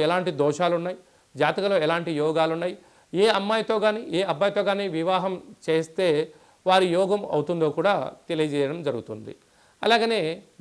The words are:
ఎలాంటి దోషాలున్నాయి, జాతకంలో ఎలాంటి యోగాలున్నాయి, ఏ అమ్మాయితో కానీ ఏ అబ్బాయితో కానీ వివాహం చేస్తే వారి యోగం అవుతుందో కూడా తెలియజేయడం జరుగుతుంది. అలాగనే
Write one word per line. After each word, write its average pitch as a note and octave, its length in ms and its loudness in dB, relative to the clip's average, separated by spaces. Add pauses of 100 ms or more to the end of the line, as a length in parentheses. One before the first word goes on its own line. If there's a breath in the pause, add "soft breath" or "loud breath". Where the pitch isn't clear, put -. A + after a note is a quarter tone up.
ఎలాంటి F3+ 260 0 (100)
దోషాలున్నాయి, E3+ 560 0 (440 soft breath)
జాతకంలో F#3+ 440 2
ఎలాంటి E3 260 0 (120)
యోగాలున్నాయి, D#3+ 520 0 (480 soft breath)
ఏ - 20 6 (140)
అమ్మాయితో A3 360 0 (100)
కానీ G#3+ 160 0 (160)
ఏ F#3 40 2 (100)
అబ్బాయితో G3+ 380 0
కానీ G3+ 160 -2 (140)
వివాహం F#3 340 0 (320)
చేస్తే D#3+ 420 0 (640 loud breath)
వారి F#3 180 4 (120)
యోగం G3 220 0 (140)
అవుతుందో D#3+ 320 0 (100)
కూడా F#3+ 160 2 (360)
తెలియజేయడం D3+ 580 -2
జరుగుతుంది. A2 460 -8 (520 soft breath)
అలాగనే A3+ 360 2 (400)